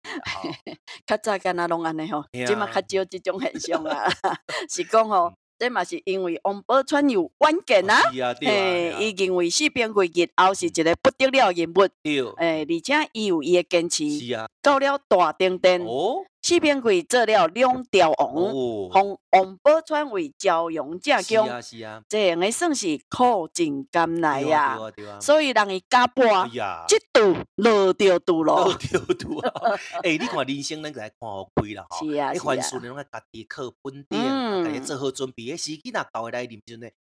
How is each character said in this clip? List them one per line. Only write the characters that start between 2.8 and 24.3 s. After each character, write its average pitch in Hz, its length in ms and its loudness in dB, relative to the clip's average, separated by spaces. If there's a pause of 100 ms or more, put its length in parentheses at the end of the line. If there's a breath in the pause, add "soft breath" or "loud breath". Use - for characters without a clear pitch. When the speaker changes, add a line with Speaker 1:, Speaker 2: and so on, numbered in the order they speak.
Speaker 2:
少 190 240 -2
即 185 140 -10
种 185 200 -6
现 - 220 -6
象 160 240 -4
啊。 123 240 -4 (280)
<laughs> - 340 -10
是 175 140 -6
讲 220 220 2
吼， 185 220 2
Speaker 1:
嗯。 - 80 -16 (220)
Speaker 2:
这 240 120 -2
嘛 208 120 -2
是 175 220 -8
因 196 180 -2
为 170 220 -4
王 196 200 -4
宝 262 180 2
钏 285 260 2
有 196 220 0 (100)
冤 294 460 4
家 208 80 4
啊。 262 60 6
Speaker 1:
哦， 659 120 2
是 - 80 -8
啊， 123 140 -2
对 - 140 -4
啊， 214 40 2
Speaker 2:
嘿， 180 380 0
Speaker 1:
对 - 20 -6
啊。 - 80 -6
Speaker 2:
伊 196 240 -2
认 185 120 0
为 175 120 2
四 294 220 0
边 226 200 -2
月 175 340 2
日 - 120 0
后 185 160 6
是 185 140 -4
一 160 40 -4
个 165 320 2
不 269 100 4
得 262 160 2
了 254 220 4
人 170 200 -2
物。 185 180 4 (140)
Speaker 1:
对。 147 200 0 (160)
Speaker 2:
诶， 160 300 0
而 170 140 -2
且 294 300 0
伊 214 140 -2
有 170 160 2
伊 175 120 2
的 175 80 6
坚 170 260 0
持。 151 200 -2 (100)
Speaker 1:
是 120 160 -8
啊。 113 140 -8 (140)
Speaker 2:
到 277 160 4
了 277 280 0
大 175 260 4
顶 185 260 0
顶， 180 280 4
Speaker 1:
哦。 185 380 -2 (180)
Speaker 2:
四 349 180 2
边 285 200 2
月 202 220 2
做 247 220 2
了 202 240 4
两 254 360 0
条 175 280 4
王， 131 220 0
Speaker 1:
哦。 135 580 -2
Speaker 2:
从 196 260 2 (140)
王 190 300 4
宝 311 180 6
钏 302 300 -4
为 170 280 -4
朝 170 320 0
阳 160 300 -8
正 277 160 2
宫。 196 80 -2
Speaker 1:
是 220 100 -2 (160)
啊， 120 100 -8
是 113 200 -18
啊。 110 280 -14
Speaker 2:
这 208 200 2
样 170 100 2
的 185 140 2
算 339 200 0
是 165 360 -2
苦 226 440 2
尽 143 380 -2
甘 165 300 0
来 143 220 0